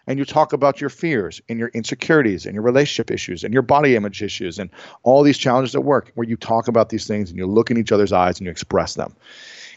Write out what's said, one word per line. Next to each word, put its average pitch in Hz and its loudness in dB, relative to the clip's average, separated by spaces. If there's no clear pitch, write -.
and 135 -4
you 139 -2
talk 156 0
about 139 0
your 139 -4
fears 123 -4
and 113 -8
your 117 -6
insecurities 117 0
and 98 -10
your 107 -4
relationship 127 2
issues - -6
and 107 -4
your 131 4
body 143 4
image 104 -2
issues 95 -8
and 95 -10
all 135 6
these 143 4
challenges 127 0
at 135 -2
work," 135 0
where 117 -4
you 113 -4
talk 113 -2
about 117 2
these 107 -6
things 104 -4
and 85 -14
you 92 -6
look 107 2
in 117 0
each 110 -2
other's 101 2
eyes 90 2
and 95 -10
you 87 -8
express 85 -4
them. - -8